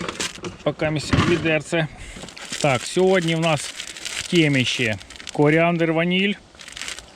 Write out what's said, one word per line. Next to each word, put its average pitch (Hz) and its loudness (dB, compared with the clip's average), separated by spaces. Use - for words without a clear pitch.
поки 151 -2
місце 156 0
відерце. 160 0
Так, 135 2
сьогодні 185 2
в 160 0
нас 160 2
в - -8
темі 143 4
ще 113 0
коріандр, 165 4
ваніль. 180 2